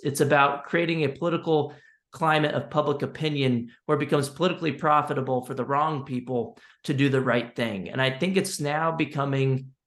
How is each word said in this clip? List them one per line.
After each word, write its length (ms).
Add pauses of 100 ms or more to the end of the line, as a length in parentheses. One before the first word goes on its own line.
It's 180
about 440
creating 380
a 60
political 640 (380)
climate 440
of 160
public 320
opinion 640 (160)
where 100
it 40
becomes 300
politically 420
profitable 720
for 80
the 120
wrong 380
people 540 (280)
to 60
do 160
the 140
right 340
thing. 340
And 120
I 80
think 260
it's 240
now 320
becoming 760 (200)